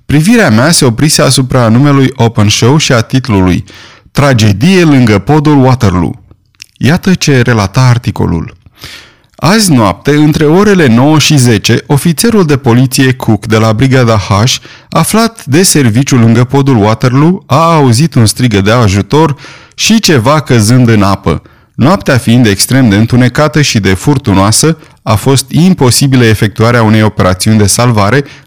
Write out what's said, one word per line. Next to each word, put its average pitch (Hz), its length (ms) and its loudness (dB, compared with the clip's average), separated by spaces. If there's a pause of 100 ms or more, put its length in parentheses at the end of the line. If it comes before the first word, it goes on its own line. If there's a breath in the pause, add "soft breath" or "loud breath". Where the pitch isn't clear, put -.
Privirea 180 440 0
mea 120 200 2
se 160 140 0
oprise 131 380 0
asupra 127 460 0
numelui 135 460 2
Openshaw 113 600 0
și 143 160 -2
a 117 80 0
titlului, 95 640 -2 (460 loud breath)
„Tragedie 131 760 0
lângă 123 340 2
podul 147 460 0
Waterloo.” 95 580 -2 (540)
Iată 180 380 -2
ce 139 260 0
relata 117 400 -2
articolul. 107 800 -2 (840 loud breath)
Azi 196 300 0
noapte, 117 420 0
între 151 300 0
orele 180 420 2
nouă 135 320 2
și 151 180 0
zece, 120 500 0
ofițerul 175 600 0
de 147 100 0
poliție 131 560 0
Cook 117 340 -4
de 110 100 -2
la 110 160 0
Brigada 123 440 0
H, 101 400 -2 (340 loud breath)
aflat 220 540 -2
de 143 180 0
serviciu 135 540 0
lângă 117 280 2
podul 135 320 0
Waterloo, 127 720 0
a 165 280 0
auzit 139 400 0
un 117 120 2
strigăt 101 380 -2
de 107 60 0
ajutor 123 680 0 (380 loud breath)
și 220 260 -2
ceva 147 400 0
căzând 120 480 2
în 107 140 2
apă. 95 400 -4 (320 soft breath)
Noaptea 156 420 0
fiind 117 300 2
extrem 120 420 0
de 98 80 2
întunecată 127 640 0
și 117 180 -2
de 95 140 0
furtunoasă, 110 840 -2 (240 loud breath)
a 110 120 -2
fost 135 360 -2
imposibilă 135 720 0
efectuarea 113 580 0
unei 110 200 2
operațiuni 104 560 0
de 104 80 2
salvare, 117 580 -2 (220 loud breath)